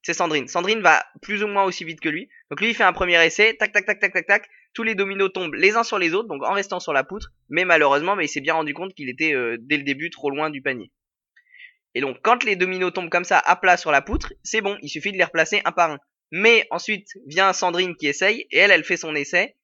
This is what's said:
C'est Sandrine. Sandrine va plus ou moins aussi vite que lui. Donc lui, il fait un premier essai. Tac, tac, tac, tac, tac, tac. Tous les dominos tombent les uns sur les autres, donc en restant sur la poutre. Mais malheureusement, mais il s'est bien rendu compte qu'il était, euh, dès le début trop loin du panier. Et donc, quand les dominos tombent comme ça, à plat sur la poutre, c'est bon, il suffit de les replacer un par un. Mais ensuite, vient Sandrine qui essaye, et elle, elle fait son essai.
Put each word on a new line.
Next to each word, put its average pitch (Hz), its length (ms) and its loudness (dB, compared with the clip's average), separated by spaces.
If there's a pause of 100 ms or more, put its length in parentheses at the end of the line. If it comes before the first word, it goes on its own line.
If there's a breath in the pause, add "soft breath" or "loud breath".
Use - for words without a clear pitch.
C'est 170 100 -4
Sandrine. 151 340 -2
Sandrine 196 340 -2
va 160 220 4 (200)
plus 202 200 -6
ou 214 40 -4
moins 202 160 0
aussi 185 200 -4
vite 160 160 -12
que 160 100 -4
lui. 170 200 -8 (220 soft breath)
Donc 143 100 -6
lui, 220 80 0
il 226 60 -2
fait 233 80 2
un 185 100 6
premier 175 320 4
essai. 214 320 2
Tac, 214 140 -2
tac, 202 160 0
tac, 208 120 -2
tac, 196 140 -2
tac, 180 140 -2
tac. 208 220 0 (260 soft breath)
Tous 226 80 -6
les 220 100 0
dominos 196 400 -2
tombent 175 220 -6
les 196 220 4
uns 233 60 2
sur 226 140 -4
les 170 160 0
autres, 220 140 -2
donc 143 160 -8
en 123 100 0
restant 196 260 -4
sur 165 140 -6
la 135 100 2
poutre. - 280 -10 (180)
Mais 170 160 0
malheureusement, 156 500 4
mais 180 100 -2
il - 20 -6
s'est 143 140 -6
bien 156 120 0
rendu 156 220 -2
compte 180 180 -10
qu'il 139 160 -10
était, 147 240 -2
euh, 120 260 -2
dès 139 180 -4
le 143 60 -6
début 139 280 -6
trop - 180 -6
loin 151 220 -4
du 139 100 -12
panier. 131 300 -6 (1040 loud breath)
Et 131 60 -2
donc, 135 200 -6
quand 240 220 2
les 208 120 0
dominos 185 380 -2
tombent 180 160 -6
comme 175 140 0
ça, 180 160 4
à - 160 4
plat 180 220 4
sur 160 140 -4
la 139 100 4
poutre, - 320 -6 (100)
c'est 220 180 -4
bon, 202 200 -4
il 143 80 -14
suffit 160 240 -6
de 190 40 -6
les 180 60 2
replacer 165 420 0
un 175 60 0
par 170 200 0
un. 143 60 -8 (340)
Mais 220 380 4
ensuite, - 380 -6 (180)
vient 185 280 2
Sandrine 180 420 -2
qui 151 120 -8
essaye, 190 440 0
et - 60 0
elle, 196 140 6
elle 160 120 6
fait 175 140 -4
son 156 180 -8
essai. 165 480 -2